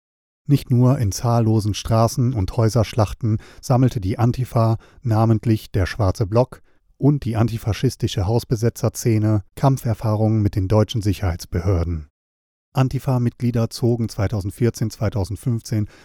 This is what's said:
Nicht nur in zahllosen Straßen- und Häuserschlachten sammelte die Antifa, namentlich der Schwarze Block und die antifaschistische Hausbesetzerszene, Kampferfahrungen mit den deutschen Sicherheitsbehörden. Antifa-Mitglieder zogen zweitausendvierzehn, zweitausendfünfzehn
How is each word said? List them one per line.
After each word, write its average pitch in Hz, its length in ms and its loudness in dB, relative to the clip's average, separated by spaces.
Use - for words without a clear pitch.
Nicht 143 240 2
nur 123 280 4
in 101 120 0
zahllosen 110 640 0
Straßen- 117 640 0
und 98 200 -2
Häuserschlachten 110 840 0
sammelte 123 400 2
die 92 160 -4
Antifa, 113 580 0
namentlich 110 720 2
der 90 140 0
Schwarze 98 400 0
Block 113 340 0
und 143 240 2
die 117 120 -4
antifaschistische 113 920 -2
Hausbesetzerszene, 110 1160 0
Kampferfahrungen 110 880 0
mit 101 140 -2
den 95 100 0
deutschen 107 340 2
Sicherheitsbehörden. 87 1080 -2
Antifa-Mitglieder 120 1000 0
zogen 117 380 0
zweitausendvierzehn, 104 840 -2
zweitausendfünfzehn 107 960 -4